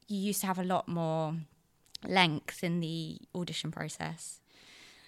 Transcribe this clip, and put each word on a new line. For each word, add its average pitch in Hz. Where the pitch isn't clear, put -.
you 208
used 196
to 202
have 185
a 185
lot 180
more 160
length 175
in 170
the 160
audition 165
process. 160